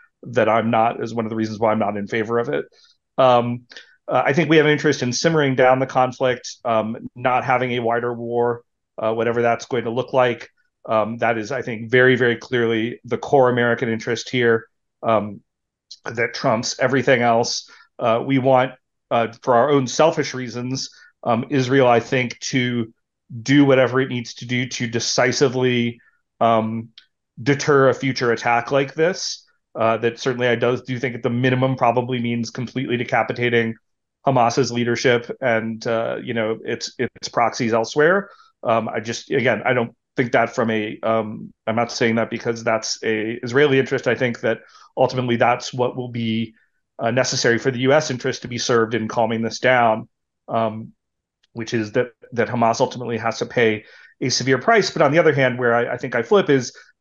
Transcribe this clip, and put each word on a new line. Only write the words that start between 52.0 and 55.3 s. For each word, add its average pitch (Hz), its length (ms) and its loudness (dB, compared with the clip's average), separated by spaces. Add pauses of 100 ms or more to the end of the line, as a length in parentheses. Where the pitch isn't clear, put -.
that 120 160 0
Hamas 117 320 0
ultimately 120 380 -2
has 113 220 -4
to 135 60 -6
pay 110 400 0 (360)
a 139 80 -2
severe 127 280 0
price. 202 320 2
But 160 120 0
on 143 100 4
the 160 80 4
other 160 140 6